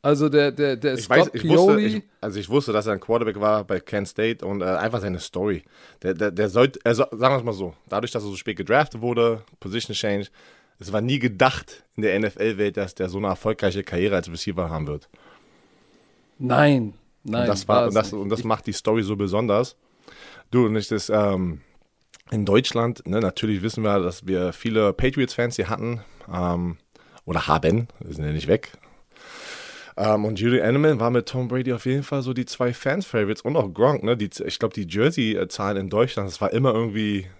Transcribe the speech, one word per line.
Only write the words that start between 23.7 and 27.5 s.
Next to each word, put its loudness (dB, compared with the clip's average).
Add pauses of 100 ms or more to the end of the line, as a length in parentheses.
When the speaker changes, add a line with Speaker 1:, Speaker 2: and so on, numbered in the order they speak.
Speaker 2:
wir, 2
dass -4
wir 0
viele 2
Patriots-Fans -2
hier -4
hatten, -6 (300)
ähm, -2 (480)
oder -4
haben, 2 (120)